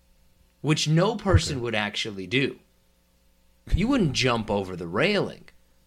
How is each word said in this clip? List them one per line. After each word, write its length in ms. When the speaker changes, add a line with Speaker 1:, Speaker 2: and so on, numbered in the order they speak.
Speaker 1:
which 260
no 280
person 420
Speaker 2:
Okay. 60
Speaker 1:
would 120
actually 520
do. 320
You 140
wouldn't 260
jump 380
over 240
the 120
railing. 580